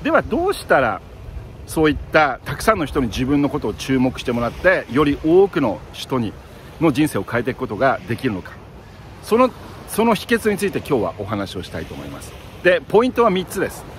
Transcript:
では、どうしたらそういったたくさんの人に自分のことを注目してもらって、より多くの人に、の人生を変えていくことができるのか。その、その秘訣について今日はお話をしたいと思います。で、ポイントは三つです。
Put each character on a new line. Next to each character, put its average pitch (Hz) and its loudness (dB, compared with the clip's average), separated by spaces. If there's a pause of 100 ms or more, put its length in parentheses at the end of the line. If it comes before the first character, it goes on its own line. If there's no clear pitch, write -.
で 302 0
は、 277 6
ど 151 0
う 196 0
し - -8
た 156 4
ら 107 0 (640)
そ - 0
う 156 6
い 143 2
っ 131 -4 (140)
た 147 4
た 139 -8
く - -10
さ 220 4
ん 202 2
の 156 0
人 143 -2
に 127 0
自 123 -2
分 143 2
の 143 2
こ 143 -2
と 113 -2
を 101 -4
注 135 0
目 127 2
し - -12
て 123 -2
も 120 -2
ら 117 -2
っ - -6
て、 165 2
よ 147 4
り 143 0
多 185 6
く 175 -2
の 95 0 (140)
人 - -4
に、 107 -2 (480)
の 160 4
人 147 2
生 - -2
を 95 -4
変 - -2
え 120 -2
て 127 -2
い - -4
く - -8
こ 127 -6
と 143 -6
が 123 2 (100)
で 117 -2
き 131 -4
る 110 0
の 90 -6
か。 - -16 (720)
そ 214 2
の、 254 6 (380)
そ - 0
の 233 4
秘 - -4
訣 220 2
に 196 0
つ 208 -2
い 185 0
て 139 -4
今 131 0
日 101 0
は 82 -4
お 101 -8
話 98 -6
を 90 -8
し - -14
た 85 -10
い 78 -8
と - -14
思 71 -12
い - -12
ま - -14
す。 - -16 (300)
で、 175 4
ポ 220 6
イ - 2
ン 247 -2
ト 240 2
は 226 6
三 185 0
つ 196 -4
で - 0
す。 - -14 (140)